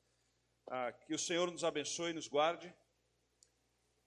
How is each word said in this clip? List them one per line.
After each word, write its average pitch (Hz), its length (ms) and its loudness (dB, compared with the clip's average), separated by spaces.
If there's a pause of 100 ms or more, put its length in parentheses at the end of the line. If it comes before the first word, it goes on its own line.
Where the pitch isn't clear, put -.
(680)
Ah, 123 260 -2
que - 220 -6
o 147 40 -2
Senhor 175 320 2
nos 160 140 -6
abençoe 160 460 0
e - 20 -2
nos 151 160 -6
guarde. 160 440 2 (1300)